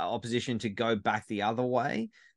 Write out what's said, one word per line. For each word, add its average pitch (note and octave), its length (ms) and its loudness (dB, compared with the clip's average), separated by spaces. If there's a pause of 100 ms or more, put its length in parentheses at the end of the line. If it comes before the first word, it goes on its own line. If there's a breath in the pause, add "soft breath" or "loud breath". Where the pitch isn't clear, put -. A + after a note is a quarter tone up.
opposition A#2 500 -2
to A2+ 100 -2
go A2+ 260 2
back G#2+ 320 0
the G#2 140 -2
other A2+ 220 0
way, B2+ 460 0 (280 soft breath)